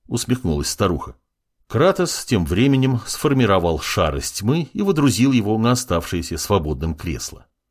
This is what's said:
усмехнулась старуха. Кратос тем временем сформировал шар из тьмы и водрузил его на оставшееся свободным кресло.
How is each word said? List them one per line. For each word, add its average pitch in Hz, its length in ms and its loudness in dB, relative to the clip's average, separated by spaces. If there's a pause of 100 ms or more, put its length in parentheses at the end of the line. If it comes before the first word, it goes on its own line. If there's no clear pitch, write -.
усмехнулась 92 640 -2
старуха. 90 460 -4 (560)
Кратос 175 540 0
тем 95 200 2
временем 131 600 2
сформировал 98 720 2
шар 76 380 -2
из 73 140 -6
тьмы 135 420 -2
и - 80 -4
водрузил 139 500 4
его 110 260 2
на 113 140 2
оставшееся 85 680 -2
свободным 78 580 -2
кресло. - 500 -10 (260)